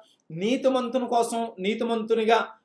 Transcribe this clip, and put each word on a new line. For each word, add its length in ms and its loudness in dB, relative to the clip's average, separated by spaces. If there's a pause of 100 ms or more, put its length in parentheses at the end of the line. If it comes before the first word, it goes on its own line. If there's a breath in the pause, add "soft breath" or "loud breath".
(320 soft breath)
నీతిమంతుని 760 0
కోసం, 520 -2
నీతిమంతునిగా 1040 0